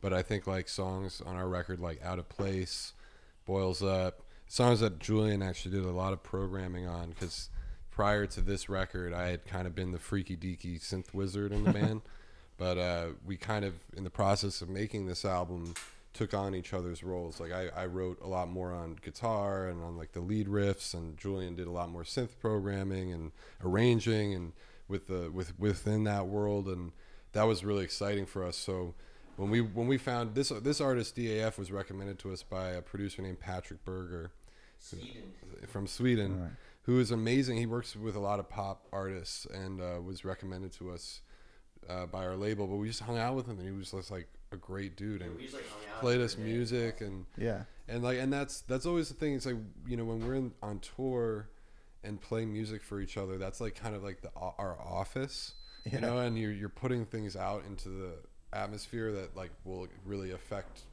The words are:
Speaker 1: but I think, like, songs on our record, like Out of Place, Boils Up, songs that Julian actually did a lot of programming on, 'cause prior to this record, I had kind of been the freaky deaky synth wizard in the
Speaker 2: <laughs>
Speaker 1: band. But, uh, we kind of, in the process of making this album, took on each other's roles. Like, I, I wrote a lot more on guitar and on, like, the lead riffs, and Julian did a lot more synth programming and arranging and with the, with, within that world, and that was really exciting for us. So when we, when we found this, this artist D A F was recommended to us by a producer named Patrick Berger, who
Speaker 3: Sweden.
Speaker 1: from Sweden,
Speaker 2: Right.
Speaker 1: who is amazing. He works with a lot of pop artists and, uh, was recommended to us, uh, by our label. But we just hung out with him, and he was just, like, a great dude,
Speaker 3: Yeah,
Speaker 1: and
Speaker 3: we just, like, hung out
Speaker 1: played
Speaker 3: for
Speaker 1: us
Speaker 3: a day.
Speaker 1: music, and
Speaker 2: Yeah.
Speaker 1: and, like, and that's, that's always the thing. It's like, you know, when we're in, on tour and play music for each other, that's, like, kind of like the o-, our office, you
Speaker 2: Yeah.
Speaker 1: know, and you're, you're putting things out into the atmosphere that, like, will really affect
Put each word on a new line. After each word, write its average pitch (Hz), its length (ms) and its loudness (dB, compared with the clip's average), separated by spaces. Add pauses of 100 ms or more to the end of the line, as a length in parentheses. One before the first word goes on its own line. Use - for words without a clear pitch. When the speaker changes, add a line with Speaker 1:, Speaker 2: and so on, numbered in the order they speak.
Speaker 1:
but 98 120 2
I 92 80 6
think, 101 240 0
like, 95 220 0
songs 95 540 -2
on 90 160 -4
our 92 100 0
record, 90 320 0
like 85 240 -4
Out 90 160 -2
of 82 80 -6
Place, 95 680 -2 (520)
Boils 92 360 2
Up, 92 420 2 (240)
songs 120 340 8
that 95 180 4
Julian 107 420 6
actually 92 320 -2
did 98 120 2
a 90 60 2
lot 92 200 2
of 95 100 -2
programming 92 640 -2
on, 85 280 -4
'cause - 360 -6 (420)
prior 104 340 6
to 98 160 0
this 98 260 2
record, 92 460 0
I 90 140 2
had 87 180 0
kind 92 220 -2
of 87 60 -4
been 90 200 0
the 87 60 -2
freaky 95 360 0
deaky 87 460 -4
synth - 320 -4
wizard 98 400 0
in 104 100 4
the 180 100 8
Speaker 2:
<laughs> 202 60 4
Speaker 1:
band. 110 220 4 (560)
But, 90 200 4
uh, 87 300 2 (180)
we 95 120 -4
kind 107 260 0
of, 95 120 0 (180)
in 95 100 -6
the 92 60 -2
process 98 520 4
of 85 60 -8
making 101 380 -2
this 90 180 -2
album, 87 520 0 (380)
took - 200 0
on 98 200 2
each 90 200 -4
other's 87 300 -2
roles. 87 360 -4
Like, 85 140 -4
I, 92 160 0
I 90 160 -4
wrote 90 360 -2
a - 60 -8
lot 90 220 0
more 90 240 -2
on 82 280 -4
guitar 101 680 0
and 85 120 -4
on, 85 140 -4
like, 80 160 -8
the - 80 -6
lead 101 300 2
riffs, 101 440 4
and 82 240 -6
Julian 92 380 -2
did 87 120 -4
a 87 40 -4
lot 87 180 0
more 85 140 -6
synth 120 380 -2
programming 95 720 2
and 80 180 -4 (320)
arranging 107 680 6
and 87 180 -4 (380)
with 95 180 -2
the, 87 240 0
with, 87 260 -4
within 104 460 4
that 101 240 4
world, 101 400 2
and 87 240 -2 (400)
that 107 120 6
was 107 200 6
really 101 220 4
exciting 101 400 2
for 95 180 -2
us. 90 140 -2
So 90 360 -2 (440)
when 98 120 2
we, 117 120 8
when 113 260 2
we 135 100 6
found 120 380 0
this, 135 140 4
this 135 320 2
artist 127 340 4
D 110 240 2
A 110 80 4
F 110 100 -2
was 95 140 -4
recommended 98 480 -4
to 95 140 -4
us 90 100 -8
by 92 280 -2
a 90 100 -2
producer 98 400 -4
named 92 180 -4
Patrick 92 460 -6
Berger, 90 480 -6 (580)
who - 60 -10
Speaker 3:
Sweden. 240 340 -12 (360)
Speaker 1:
from 101 200 -2
Sweden, 104 540 4
Speaker 2:
Right. 85 100 -4 (320)
Speaker 1:
who 127 160 6
is 117 120 6
amazing. 120 460 4
He 120 80 2
works 117 300 -2
with 107 220 -4
a - 20 -2
lot 101 200 2
of 95 100 -6
pop 98 420 -6
artists 95 540 -4
and, 95 340 -6
uh, 87 240 -2
was 92 220 -6
recommended 92 480 -6
to 90 180 -8
us, - 300 -10 (680)
uh, 90 200 -4
by 92 180 -4
our 92 100 -2
label. 104 320 0
But 95 80 0
we 104 140 0
just 113 140 -4
hung 117 140 0
out 120 180 2
with 127 100 -2
him, 110 140 -6
and 90 60 -6
he 95 60 -4
was 98 200 -6
just, 95 200 -6
like, 92 160 -6 (240)
a 98 60 -10
great 95 400 -6
dude, 101 240 -4
Speaker 3:
Yeah, 87 60 -6
Speaker 1:
and 85 100 -6
Speaker 3:
we 82 60 -10
just, - 100 -10
like, - 160 -8
hung - 100 -10 (100)
out - 120 -6
Speaker 1:
played 123 160 6
Speaker 3:
for 123 80 6
Speaker 1:
us 110 80 0
Speaker 3:
a 92 40 -6
day. 104 60 -2
Speaker 1:
music, 117 580 2
and 95 240 -4 (120)
Speaker 2:
Yeah. 101 260 0 (240)
Speaker 1:
and, 120 160 -2
like, 127 160 2
and 131 140 2
that's, 143 280 -2
that's 127 240 -2
always 170 220 2
the - 60 -8
thing. 147 220 0
It's 123 100 -2
like, 123 100 0 (320)
you 123 80 0
know, 117 80 0
when 113 240 0
we're 127 80 2
in, 131 260 0
on 104 180 -2
tour 117 680 0 (560)
and 104 160 -6
play 113 260 -2
music 107 380 -2
for 101 160 -4
each 98 160 -4
other, 95 220 -2
that's, 95 240 -4
like, 110 140 -2
kind 110 200 -4
of 98 80 -6
like 98 180 -6
the - 140 -10
o-, 87 220 -6
our 95 240 -2
office, 98 720 -4 (320)
you 107 80 -2
Speaker 2:
Yeah. 131 60 2
Speaker 1:
know, 117 180 2
and 120 200 2
you're, 107 140 2
you're 101 180 -2
putting 123 360 0
things 104 320 -4
out 92 280 -2
into 95 240 -6
the 95 240 -6 (380)
atmosphere 107 600 -4
that, 95 240 -6
like, 92 140 -8 (120)
will 92 240 -6 (180)
really 98 260 -4
affect - 500 -8 (120)